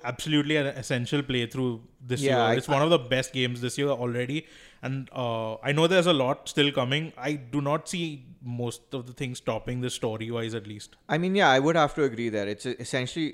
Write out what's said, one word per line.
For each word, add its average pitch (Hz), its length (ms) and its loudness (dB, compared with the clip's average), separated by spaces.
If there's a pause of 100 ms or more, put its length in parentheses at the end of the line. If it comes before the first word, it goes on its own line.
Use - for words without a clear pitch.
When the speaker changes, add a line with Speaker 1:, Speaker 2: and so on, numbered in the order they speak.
Speaker 1:
absolutely 147 520 0
an 143 120 2
essential 135 560 -2
playthrough 123 580 -2 (180)
this 127 220 -4
Speaker 2:
Yeah, 135 140 4
Speaker 1:
year. 123 60 4
Speaker 2:
I, 113 120 4
Speaker 1:
It's 127 140 0
one 143 160 4
of 165 80 4
the 170 80 6
best 127 340 -2
games 123 260 -2
this 123 200 -4
year 143 100 0
already. 123 560 -2 (380)
And, 131 300 -6
uh, 113 500 -2
I 131 80 0
know 160 160 4
there's 175 180 6
a 180 80 6
lot 143 340 0
still 143 240 2
coming. 143 460 -2
I 147 160 -4
do 127 260 -6
not 147 300 -2
see 160 340 -6 (200)
most 120 500 -8
of 123 140 -6
the 127 60 -16
things 127 260 -6
topping 123 420 -4
this 123 140 -4
story-wise, 113 580 -4
at 107 140 -8
least. 104 280 -16 (140)
Speaker 2:
I 151 80 2
mean, 180 160 0
yeah, 190 160 6
I 131 80 8
would 156 180 4
have 147 200 4
to 156 80 2
agree 117 260 0
there. 104 180 -2
It's 104 200 -6
essentially, 127 680 -4